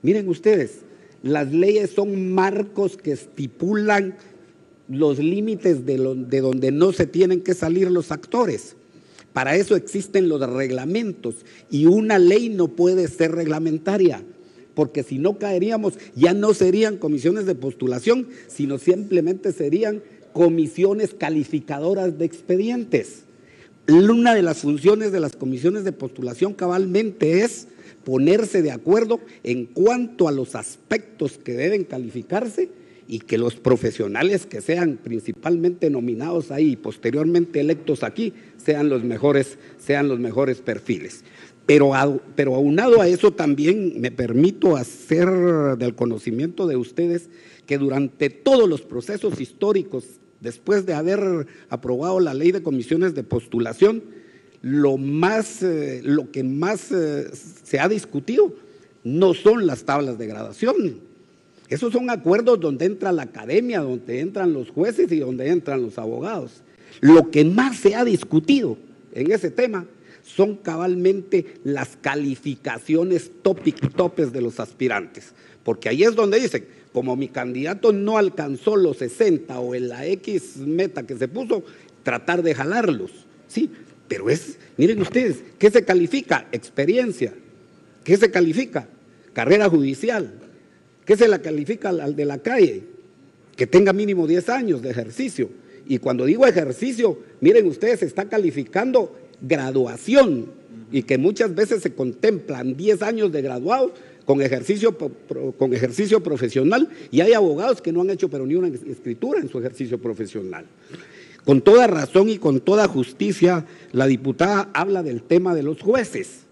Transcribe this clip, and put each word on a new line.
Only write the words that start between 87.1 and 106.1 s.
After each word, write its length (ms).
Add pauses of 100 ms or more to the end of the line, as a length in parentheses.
¿Qué 140
se 120
califica? 600 (420)
Carrera 380
judicial. 640 (720)
¿Qué 100
se 140
la 100
califica 500
al, 120
al 140
de 100
la 140
calle? 440 (720)
Que 120
tenga 260
mínimo 340
diez 220
años 320
de 80
ejercicio. 600 (380)
Y 120
cuando 260
digo 200
ejercicio, 760 (200)
miren 280
ustedes, 340
se 40
está 220
calificando 880 (240)
graduación 1080 (440)
y 120
que 140
muchas 380
veces 260
se 120
contemplan 840
diez 260
años 300
de 100
graduado 520 (320)
con 160
ejercicio 560
po-, 120
pro-, 440
con 200
ejercicio 480